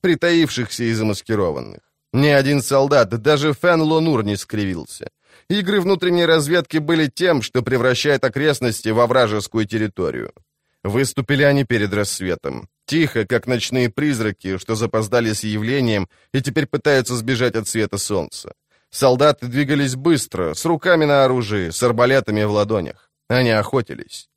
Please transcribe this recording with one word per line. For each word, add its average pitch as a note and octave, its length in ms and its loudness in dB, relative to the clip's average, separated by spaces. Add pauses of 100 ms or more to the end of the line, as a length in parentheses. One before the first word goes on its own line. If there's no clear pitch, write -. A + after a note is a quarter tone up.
притаившихся E3 800 0
и A2+ 100 0
замаскированных. F2+ 840 -4 (320)
Ни C#3 160 2
один C#3 340 4
солдат, C3+ 480 2 (120)
даже D3 320 2
Фэн E3+ 280 2
Лонур, D#3 420 0
не G2+ 120 -2
скривился. G2 720 -6 (420)
Игры G3+ 300 0
внутренней F3 460 2
разведки D#3+ 520 2
были D#3 300 2
тем, E3 340 0
что B2 200 -2
превращает B2+ 640 0
окрестности C3+ 640 -2
во A#2 180 4
вражескую A2 580 0
территорию. F#2 680 -4 (500)
Выступили C3+ 600 0
они C#3 200 4
перед G#2 300 0
рассветом. F#2 760 -4 (180)
Тихо, C#3+ 400 0
как A#2 220 -2
ночные B2 420 0
призраки, G#2+ 680 -4
что A2 180 -4
запоздали A2 580 0
с G#2+ 100 -6
явлением A2 680 -2 (240)
и C3+ 80 0
теперь C#3+ 260 -4
пытаются C3 480 0
сбежать A#2+ 400 -2
от A2 120 -4
света G#2 300 -4
солнца. - 560 -6 (380)
Солдаты B2+ 560 2
двигались C#3 480 -2
быстро, C3 580 -2
с - 120 -10
руками E3 400 2
на C#3+ 180 4
оружии, G#2+ 460 0
с - 120 -6
арбалетами A#2+ 640 2
в G#2 80 0
ладонях. G#2 580 -2 (200)
Они B2 220 2
охотились. - 840 -4